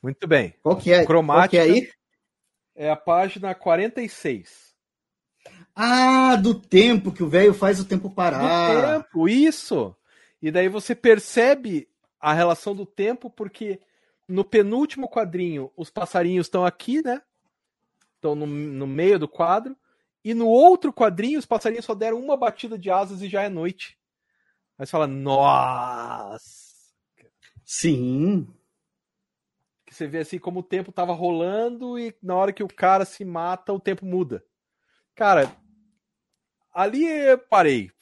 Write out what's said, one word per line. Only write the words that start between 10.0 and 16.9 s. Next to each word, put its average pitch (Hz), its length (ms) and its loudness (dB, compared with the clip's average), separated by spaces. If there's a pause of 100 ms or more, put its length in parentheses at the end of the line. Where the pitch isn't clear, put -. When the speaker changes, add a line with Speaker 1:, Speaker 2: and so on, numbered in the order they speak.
Speaker 1:
E 156 80 -4
daí 180 180 2
você 208 260 -6
percebe 233 920 2 (320)
a 151 120 0
relação 170 420 0
do 196 100 -12
tempo, 226 460 -6
porque 202 500 -12 (460)
no 190 180 -2
penúltimo 233 640 0
quadrinho, 175 680 -6
os 165 140 -14
passarinhos 180 560 -2
estão 180 180 -2
aqui, 240 380 -4